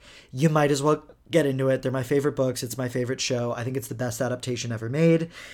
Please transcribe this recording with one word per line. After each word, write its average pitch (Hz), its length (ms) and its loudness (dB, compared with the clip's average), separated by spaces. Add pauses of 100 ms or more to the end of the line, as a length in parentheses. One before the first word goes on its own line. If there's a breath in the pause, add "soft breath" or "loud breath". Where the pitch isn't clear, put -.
(320 loud breath)
you 139 160 2
might 151 220 4
as 139 120 2
well 151 220 2 (260)
get 156 140 4
into 131 240 0
it. 131 140 2
They're 131 100 -2
my 131 100 -2
favorite 143 340 0
books. 131 260 0
It's 120 160 -8
my 127 100 -2
favorite 123 320 -2
show. 120 320 -2
I 120 100 -6
think 127 140 -4
it's 123 120 -6
the 131 60 -8
best 123 280 -4
adaptation 123 500 -4
ever 110 160 -6
made. 165 400 4 (260 loud breath)